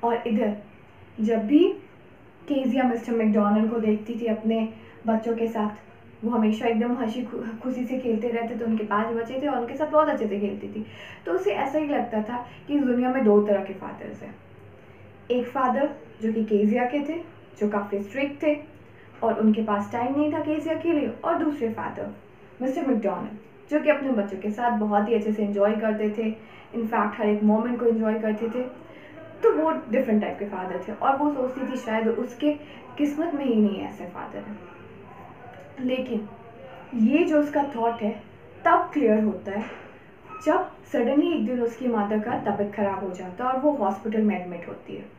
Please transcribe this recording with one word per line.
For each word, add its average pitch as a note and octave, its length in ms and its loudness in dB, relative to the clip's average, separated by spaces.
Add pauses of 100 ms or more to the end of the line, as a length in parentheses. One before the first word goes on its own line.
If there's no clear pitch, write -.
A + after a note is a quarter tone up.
और A#3 220 0
इधर G#3 300 2 (640)
जब G#3+ 260 2
भी F4 280 6 (760)
केजिया C4 360 2
मिस्टर A#3 280 0
मैकडॉनल्ड G#3+ 580 4
को A#3+ 80 -2
देखती G#3+ 420 0
थी A#3 60 -4
अपने A3 480 0 (320)
बच्चों A3 300 0
के A3+ 120 0
साथ, G#3+ 220 -2 (540)
वो A#3 60 0
हमेशा A3 360 2
एकदम A#3 260 2
हंसी B3 300 -2
खु-, A3+ 400 -8
खुशी B3 220 -4
से B3+ 140 -4
खेलते A3+ 300 0
रहते A3+ 320 -4
थे, A#3 40 -4
उनके A3 200 0
पांच G#3+ 220 0
बच्चे A#3 360 -4
थे D4 40 -2
और B3+ 120 0
उनके A#3 160 -4
साथ D4+ 120 0
बहुत D4+ 220 4
अच्छे A3 180 -2
से G3 140 -2
खेलती G3+ 280 -4
थी। G#3+ 180 -8 (400)
तो E4+ 60 -2
उसे F#4+ 200 2
ऐसा C4+ 260 0
ही D4+ 100 -2
लगता A3 340 0
था A#3+ 240 -6 (220)
कि C#4+ 60 -2
इस C#4+ 80 4
दुनिया B3 260 2
में B3+ 160 2
दो G#3 220 8
तरह G3 180 2
के - 80 -10
फादर्स - 500 -12
हैं, - 120 -14 (960)
एक A#3+ 160 0
फादर C4+ 440 0 (320)
जो A3 100 0
कि A3 120 0
केजिया G#3+ 400 4
के C#4+ 160 0
थे, D#4 180 -4 (400)
जो G#3 100 0
काफ़ी G3+ 340 -2
स्ट्रिक्ट C#4+ 400 -4
थे D4+ 140 4 (680)
और A3+ 180 2
उनके A3 220 4
पास G#3 300 -2
टाइम B3+ 240 -2
नहीं D4+ 160 2
था D#4+ 60 -2
केजिया D#4 360 -2
के E4 180 0
लिए, C4 160 2 (160)
और E4+ 200 2
दूसरे C#4+ 240 0
फादर - 420 -6 (520)
मिस्टर C4 240 -2
मैकडॉनल्ड, G3+ 840 -2
जो D4 100 4
कि D4 100 2
अपने C4+ 200 2
बच्चों G3+ 280 0
के G#3 120 -2
साथ A#3 280 2
बहुत G#3 300 4
ही A#3 60 4
अच्छे G#3+ 180 2
से G#3 120 0
एंजॉय G3+ 320 4
करते G#3+ 340 0
थे, A3 240 -2 (400)
in A#3 100 -2
fact G#3+ 320 0
हर A3 100 0
एक G#3 160 4
मोमेंट A3 380 4
को A#3+ 60 4
एंजॉय A3 320 4
करते A3 300 -2
थे। B3+ 400 -6 (540)
तो A4+ 100 6
वो D#4 180 2
डिफरेंट A3 520 2
टाइप - 160 -4
के G#3 60 -6
फादर F#3 440 -6
थे G#3+ 40 -8
और C4+ 240 2
वो D4 140 2
सोचती B3+ 420 -4
थी B3 40 -6
शायद A3 320 0
उसके D4 440 0 (460)
किस्मत D4 360 0
में C4+ 100 -4
ही A#3 100 2
नहीं G#3 260 4
ऐसे - 240 -10
फादर - 340 -12
हैं। G#3 200 -12 (1200)
लेकिन B3 480 -4 (640)
ये C4+ 300 6
जो D4+ 160 4
उसका C#4+ 220 2 (140)
थॉट A#3 260 0
है G#3 80 0 (540)
तब F4 280 4
क्लियर A3 320 4
होता G3 280 -2
है G#3+ 120 -4 (840)
जब F4+ 240 2 (140)
suddenly C#4 480 2
एक A3 140 0
दिन B3 160 0
उसकी A#3 260 -2
मदर G#3+ 320 0
का A#3+ 180 -4
तबीयत G3+ 360 -2
ख़राब G3 300 -2
हो F#3 60 -4
जाता F#3 340 -8
है B3+ 80 2
और C4 80 0
वो D4 120 4
हॉस्पिटल G#3+ 500 0
में F#3+ 180 2
एडमिट F3+ 280 -10
होती - 280 -12
है। - 80 -12 (140)